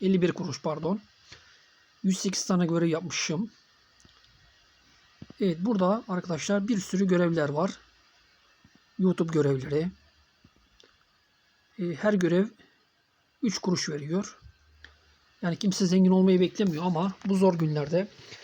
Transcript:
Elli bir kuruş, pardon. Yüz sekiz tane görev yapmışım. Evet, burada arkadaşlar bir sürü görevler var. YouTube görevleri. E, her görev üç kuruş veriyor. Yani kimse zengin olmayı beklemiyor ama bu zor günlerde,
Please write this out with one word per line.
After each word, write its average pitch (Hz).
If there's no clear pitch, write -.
Elli 190
bir 170
kuruş, 160
pardon. 160
Yüz 190
sekiz -
tane 180
görev 170
yapmışım. 165
Evet, 175
burada 202
arkadaşlar 190
bir 220
sürü 190
görevler 170
var. 165
YouTube 175
görevleri. 147
E, 190
her 208
görev 180
üç 214
kuruş -
veriyor. 151
Yani 170
kimse 190
zengin 185
olmayı 185
beklemiyor 175
ama 180
bu 196
zor 190
günlerde, 160